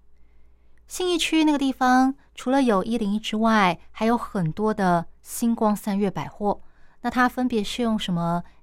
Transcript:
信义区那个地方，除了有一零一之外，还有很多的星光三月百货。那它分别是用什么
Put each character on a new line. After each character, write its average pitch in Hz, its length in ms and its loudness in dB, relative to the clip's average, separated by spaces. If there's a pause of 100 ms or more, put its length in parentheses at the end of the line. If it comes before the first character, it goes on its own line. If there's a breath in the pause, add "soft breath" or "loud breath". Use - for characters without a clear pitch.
(840)
信 359 240 -4
义 349 80 2
区 320 260 2
那 311 80 4
个 285 60 2
地 269 140 0
方， 262 420 2 (220 soft breath)
除 - 160 -4
了 277 100 4
有 208 220 2
一 226 160 -2
零 208 160 -2
一 214 40 -2
之 - 160 -6
外， 214 440 2 (100)
还 - 160 -4
有 233 100 2
很 175 360 -4
多 214 200 -2
的 180 360 0 (160)
星 233 320 -2
光 214 200 0
三 196 220 -4
月 202 140 0
百 - 160 -8
货。 - 340 -4 (400 soft breath)
那 247 80 -4
它 247 180 2
分 254 200 -2
别 226 160 0
是 - 180 -6
用 220 160 0
什 190 160 -4
么 170 300 -2 (200 soft breath)